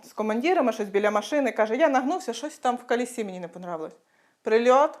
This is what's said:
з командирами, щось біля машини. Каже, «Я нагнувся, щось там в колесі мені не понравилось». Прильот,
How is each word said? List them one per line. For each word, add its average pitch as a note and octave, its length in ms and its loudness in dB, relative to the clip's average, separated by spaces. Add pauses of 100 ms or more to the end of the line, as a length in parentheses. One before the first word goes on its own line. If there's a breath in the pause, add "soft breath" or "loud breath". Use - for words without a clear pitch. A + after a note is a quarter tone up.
з - 80 -20
командирами, A#3+ 600 0
щось G#3 160 -6
біля G3+ 220 2
машини. G#3 420 0
Каже, A3 240 0
«Я D#4 120 4
нагнувся, C4 440 -2
щось D4+ 260 -12
там B3 180 -2
в B3 100 -14
колесі A#3+ 380 -2
мені F#3 160 -10
не E3+ 80 -10
понравилось». F3 480 -10 (460)
Прильот, B3 580 4